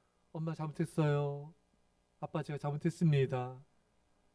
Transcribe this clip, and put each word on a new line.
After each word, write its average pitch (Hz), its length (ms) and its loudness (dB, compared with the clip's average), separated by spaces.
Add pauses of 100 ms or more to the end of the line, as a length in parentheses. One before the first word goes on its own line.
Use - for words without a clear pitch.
(320)
"엄마, 165 220 -4
잘못했어요. 147 1000 0 (680)
아빠, - 220 -6
제가 143 160 -6
잘못했습니다." 139 1000 2 (760)